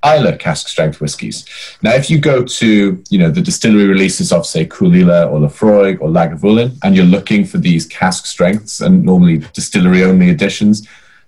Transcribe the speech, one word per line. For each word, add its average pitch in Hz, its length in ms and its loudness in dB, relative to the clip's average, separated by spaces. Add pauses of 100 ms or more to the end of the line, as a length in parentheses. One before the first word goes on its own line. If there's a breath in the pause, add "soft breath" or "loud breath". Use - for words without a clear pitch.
Islay 143 360 2
cask - 280 -8
strength - 320 -4
whiskies. - 460 -10 (380 loud breath)
Now, - 100 2
if 135 160 0
you 160 100 2
go 143 240 0
to, 104 680 0
you 101 80 0
know, 82 120 2
the 85 120 -2
distillery 104 420 0
releases 95 480 0
of, 87 140 0
say, 82 180 -4
Caol 87 320 0
Ila 87 300 4
or 76 140 -4
Laphroaig 98 600 0
or 78 80 -4
Lagavulin, 87 720 0
and 95 140 2
you're 92 80 4
looking 101 400 2
for 90 140 -6
these 82 280 0
cask - 380 -6
strengths - 560 -4
and 92 240 2
normally 87 480 2
distillery 92 500 0
only 180 280 4
editions, 196 580 0 (400 soft breath)